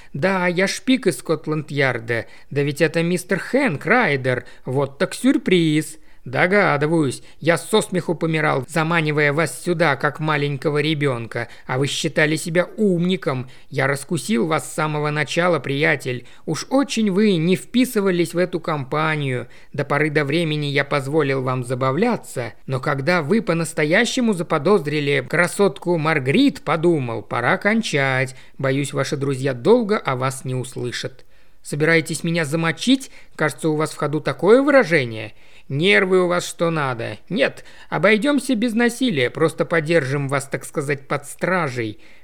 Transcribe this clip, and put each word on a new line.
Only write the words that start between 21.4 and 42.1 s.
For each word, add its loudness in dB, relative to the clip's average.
вам -2
забавляться. -2
Но -4
когда 0
вы 2
по-настоящему 0
заподозрили 0
красотку 0
Маргрит, 2
подумал, 0
пора 0
кончать. 0
Боюсь, -2
ваши -2
друзья -2
долго 2
о -2
вас -4
не -4
услышат». -8
«Собираетесь 2
меня 0
замочить? 0
Кажется, -2
у 2
вас -2
в -14
ходу -2
такое 4
выражение». 2
«Нервы 4
у 2
вас 0
что -2
надо. -4
Нет, -2
обойдемся 2
без 0
насилия, 0
просто 0
подержим 0
вас, -2
так -6
сказать, -6
под -4
стражей». -4